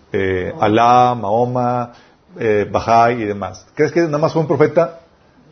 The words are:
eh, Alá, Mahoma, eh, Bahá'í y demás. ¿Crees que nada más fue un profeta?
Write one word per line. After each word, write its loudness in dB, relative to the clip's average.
eh, -4
Alá, 2
Mahoma, -2
eh, 0
Bahá'í 2
y -4
demás. -8
¿Crees 0
que 0
nada -2
más 0
fue 0
un -4
profeta? 0